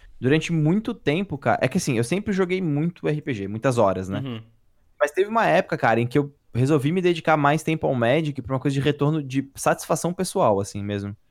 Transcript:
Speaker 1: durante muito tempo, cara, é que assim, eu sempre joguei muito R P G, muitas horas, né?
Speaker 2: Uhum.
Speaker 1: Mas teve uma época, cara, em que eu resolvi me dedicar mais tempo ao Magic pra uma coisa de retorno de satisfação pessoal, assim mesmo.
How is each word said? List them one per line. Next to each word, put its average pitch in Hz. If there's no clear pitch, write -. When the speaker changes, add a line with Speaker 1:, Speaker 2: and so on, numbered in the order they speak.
Speaker 1:
durante 156
muito 170
tempo, 160
cara, 117
é -
que -
assim, 147
eu 117
sempre 196
joguei 185
muito 160
R 151
P 151
G, 98
muitas 117
horas, 95
né? 101
Speaker 2:
Uhum. 120
Speaker 1:
Mas 147
teve 202
uma 220
época, 165
cara, 113
em 120
que 127
eu 143
resolvi 135
me 190
dedicar 170
mais 147
tempo 156
ao 151
Magic 139
pra 135
uma 131
coisa 139
de 139
retorno 147
de 135
satisfação 170
pessoal, 165
assim 101
mesmo. 101